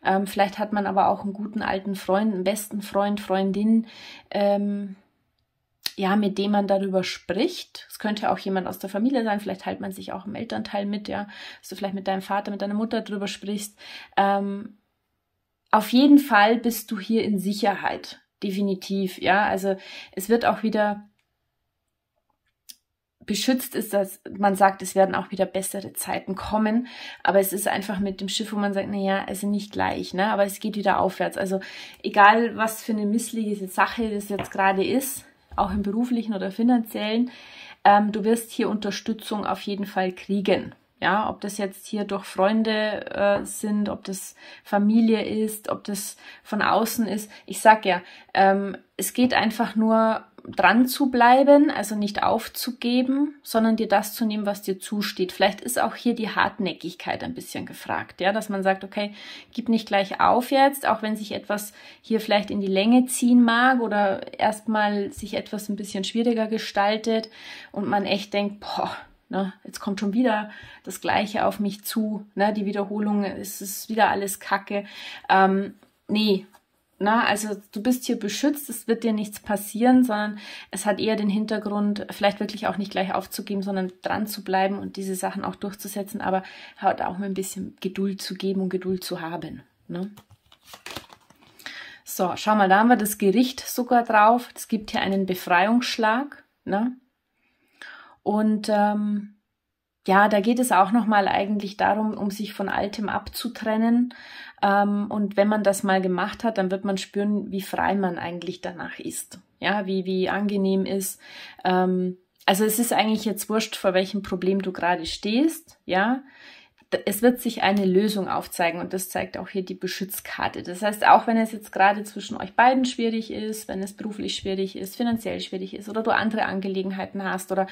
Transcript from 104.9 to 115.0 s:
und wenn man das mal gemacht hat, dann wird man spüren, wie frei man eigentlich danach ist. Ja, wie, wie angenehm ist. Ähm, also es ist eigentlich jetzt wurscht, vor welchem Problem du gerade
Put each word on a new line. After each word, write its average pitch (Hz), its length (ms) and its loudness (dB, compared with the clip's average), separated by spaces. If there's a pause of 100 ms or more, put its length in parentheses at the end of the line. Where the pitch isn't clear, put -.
und 208 280 -2
wenn 202 100 6
man 214 140 2
das 196 220 2
mal 190 180 2
gemacht 185 420 -2
hat, 226 140 0
dann 185 140 0
wird 196 140 -4
man 190 120 -2
spüren, 202 540 -2
wie 190 100 -4
frei 170 320 -2
man 185 240 0
eigentlich 175 440 -8
danach 175 360 -10
ist. - 420 -12 (200)
Ja, 196 260 -2
wie, 190 200 -2
wie 185 240 0
angenehm 190 580 0
ist. 196 320 -6 (440)
Ähm, 185 540 2 (300)
also 196 180 4
es 214 140 0
ist 233 140 0
eigentlich 214 320 2
jetzt 208 220 -4
wurscht, 220 280 -2
vor 190 180 0
welchem 190 300 0
Problem 190 400 0
du 185 80 -4
gerade 170 340 -2